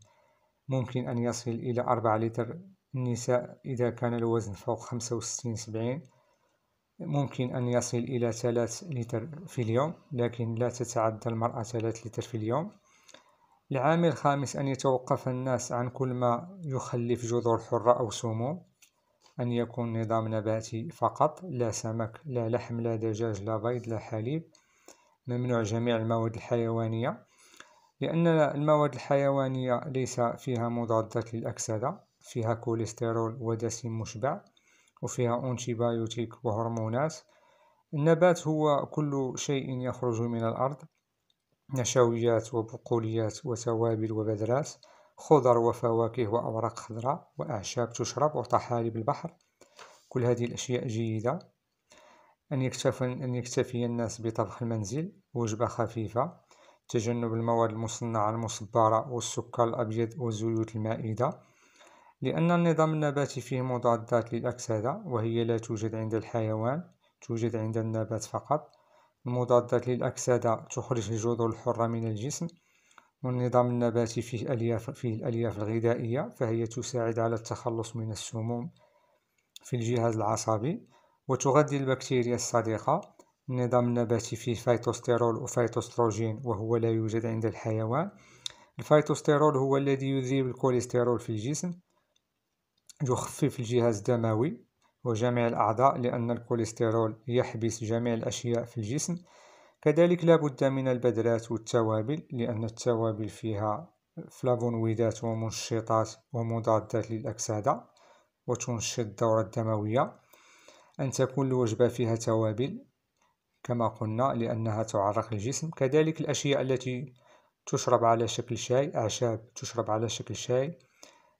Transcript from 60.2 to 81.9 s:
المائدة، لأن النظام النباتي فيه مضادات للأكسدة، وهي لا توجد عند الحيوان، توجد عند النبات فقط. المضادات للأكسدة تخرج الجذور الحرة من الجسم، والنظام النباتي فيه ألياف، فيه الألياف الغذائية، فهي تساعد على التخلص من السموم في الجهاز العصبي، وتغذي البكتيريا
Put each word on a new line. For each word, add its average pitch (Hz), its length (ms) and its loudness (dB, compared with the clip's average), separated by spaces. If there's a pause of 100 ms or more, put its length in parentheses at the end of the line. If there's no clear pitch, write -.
المائدة، 110 640 -2 (800)
لأن 156 300 2
النظام 160 420 4
النباتي 143 480 0
فيه 127 200 -2
مضادات 117 720 2
للأكسدة، 117 720 -2
وهي 117 380 0
لا 113 140 2
توجد 110 380 -4
عند 110 180 -4
الحيوان، 113 680 -2 (380)
توجد 117 340 -2
عند 110 220 -2
النبات 110 460 -2
فقط. - 480 -4 (560)
المضادات 123 600 4
للأكسدة 123 680 2
تخرج 110 560 -4
الجذور 113 380 0
الحرة 113 380 -2
من 113 200 -2
الجسم، 123 400 -6 (760)
والنظام 123 440 4
النباتي 120 540 2
فيه 117 320 -4
ألياف، 113 360 -2
فيه 113 260 -4
الألياف 113 420 -2
الغذائية، 117 800 0
فهي 113 320 0
تساعد 117 520 -2
على 117 160 2
التخلص 113 600 -6
من 113 160 -6
السموم 120 600 -6 (920)
في - 120 -4
الجهاز 117 400 2
العصبي، 110 720 0 (400)
وتغذي 135 500 4
البكتيريا 127 580 0